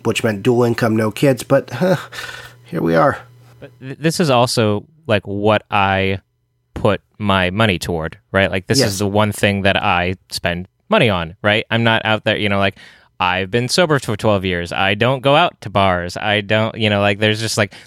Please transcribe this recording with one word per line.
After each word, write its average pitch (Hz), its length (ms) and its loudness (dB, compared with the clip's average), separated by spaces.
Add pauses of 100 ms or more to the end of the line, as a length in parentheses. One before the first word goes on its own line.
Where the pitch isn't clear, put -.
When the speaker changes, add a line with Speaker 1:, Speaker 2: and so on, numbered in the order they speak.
Speaker 1:
which 110 200 -2
meant 104 200 -2
dual 123 200 2
income, 117 320 0
no 110 140 0
kids, 135 320 0
but, - 300 0
huh, 180 240 0 (680)
here 175 160 -8
we 165 140 0
are. 156 240 2 (420)
Speaker 2:
But 143 200 -20
th-, 135 180 -14
this 156 220 -2
is 165 100 2
also, 117 560 2 (220)
like, 107 180 0
what 101 460 0
I 98 480 0 (560)
put 101 260 -2 (160)
my 95 320 0
money 98 300 0
toward, 82 400 -8 (120)
right? 95 200 2
Like, 95 160 -6
this 110 100 2
Speaker 1:
Yes. 120 120 2
Speaker 2:
is 95 100 -6
the 104 80 0
one 104 240 2
thing 101 320 0
that 95 180 2
I 92 320 0 (160)
spend 87 380 -6 (220)
money 185 200 4
on, 87 320 -2
right? 107 300 0
I'm 117 120 0
not 113 220 2
out 107 180 0
there, 107 140 0
you 104 120 -2
know, 101 100 -2
like, 98 160 0 (440)
I've 92 300 0
been 120 180 -2
sober 156 300 2
for 113 180 -4
twelve 101 300 0
years. 87 260 -4
I 95 220 0
don't 120 280 0
go 139 140 2
out - 260 0
to 107 100 -12
bars. 90 460 0
I 104 240 0
don't, 110 360 -2
you 110 140 0
know, 101 100 2
like, 101 160 2
there's 107 220 0
just, 110 180 -4
like, 104 160 0 (140)